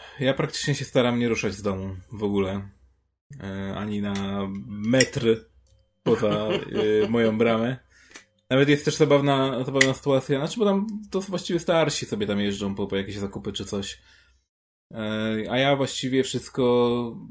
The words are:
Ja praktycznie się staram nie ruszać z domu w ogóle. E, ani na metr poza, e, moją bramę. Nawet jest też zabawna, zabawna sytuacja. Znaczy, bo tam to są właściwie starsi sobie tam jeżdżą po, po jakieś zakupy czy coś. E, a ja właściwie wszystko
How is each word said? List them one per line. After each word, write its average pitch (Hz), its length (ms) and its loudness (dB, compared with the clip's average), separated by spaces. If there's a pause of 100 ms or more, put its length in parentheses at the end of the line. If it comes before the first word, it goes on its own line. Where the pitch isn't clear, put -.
(200)
Ja 131 140 2
praktycznie - 420 -2
się 135 100 -6
staram 123 340 2
nie 120 100 2
ruszać 107 240 -2
z 101 80 -10
domu 95 340 -4 (160)
w 107 120 -8
ogóle. 101 380 0 (840)
E, 98 340 -8
ani 104 240 -4
na 101 120 -2 (540)
metr 120 580 0 (800)
poza, 110 240 2 (760)
e, 104 60 -2
moją 113 280 2
bramę. 117 400 2 (720)
Nawet 139 200 4
jest 147 160 4
też 147 100 0
zabawna, 139 680 4
zabawna 131 300 2
sytuacja. 135 460 0
Znaczy, 160 200 -4
bo 214 60 4
tam 196 220 2 (240)
to 185 100 -2
są 190 80 -10
właściwie 175 300 -2
starsi 160 460 2
sobie 104 220 -2
tam 101 120 0
jeżdżą 101 360 -2
po, 101 120 -4
po 98 80 -2
jakieś 98 220 -4
zakupy 101 360 -6
czy 101 120 -8
coś. - 360 -6 (920)
E, - 40 -12 (520)
a 120 80 0
ja 139 180 4
właściwie 131 480 0
wszystko 120 920 2 (160)